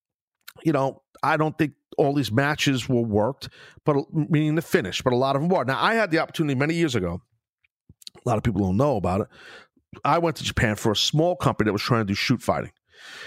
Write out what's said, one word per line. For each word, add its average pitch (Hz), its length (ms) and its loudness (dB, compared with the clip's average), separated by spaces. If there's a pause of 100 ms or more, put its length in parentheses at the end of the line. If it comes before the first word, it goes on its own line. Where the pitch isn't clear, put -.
(640)
you 160 80 2
know, 135 300 -2 (220)
I 151 140 0
don't 156 200 0
think 151 160 -2 (240)
all 143 160 2
these 135 180 -2
matches 139 560 0
were 120 140 2
worked, 110 480 0 (340)
but, 147 140 2 (160)
meaning 151 420 2
the 165 60 0
finish, 151 400 0
but 127 100 2
a 120 40 4
lot 135 200 2
of 135 60 0
them 170 80 0
were. 170 160 2
Now, 117 160 -2
I 202 140 2
had 208 160 0
the 160 80 2
opportunity 147 360 -2
many 143 200 0
years 165 200 2
ago. 90 260 -2 (920)
A - 140 -6
lot 113 80 2
of 104 60 -4
people 104 180 0
don't 95 160 2
know 139 180 2
about 92 260 -2
it. - 60 -4 (800)
I 151 140 2
went 165 180 -2
to - 60 -12
Japan 107 320 -2
for 110 160 0
a 104 40 0
small 170 400 0
company 113 320 0
that 101 60 0
was 104 80 -2
trying 117 200 0
to 110 40 -2
do 98 80 0
shoot 113 280 -2
fighting. 73 300 -4 (560)